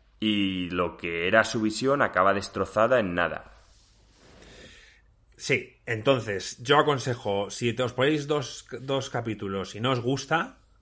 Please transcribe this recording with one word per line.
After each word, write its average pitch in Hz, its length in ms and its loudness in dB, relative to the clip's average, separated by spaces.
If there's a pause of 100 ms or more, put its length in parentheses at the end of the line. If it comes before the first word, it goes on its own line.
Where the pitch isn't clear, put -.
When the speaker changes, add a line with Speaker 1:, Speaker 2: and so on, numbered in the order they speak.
(200)
Speaker 1:
Y 98 500 0
lo 87 260 -2
que 85 320 -4
era 110 160 6
su - 160 -2
visión 127 420 0
acaba 98 320 4
destrozada 107 640 2
en 92 160 0
nada. 85 380 -2 (1800)
Speaker 2:
Sí, - 400 -4 (100)
entonces, 110 760 0
yo 143 180 6
aconsejo, 117 720 0
si 120 220 -2
te 123 120 -2
os 113 80 -2
ponéis 143 340 0
dos, 147 400 -4 (140)
dos 135 300 -4
capítulos 104 640 -6
y 101 40 -10
no 127 120 2
os 120 80 0
gusta, 143 580 -4 (240)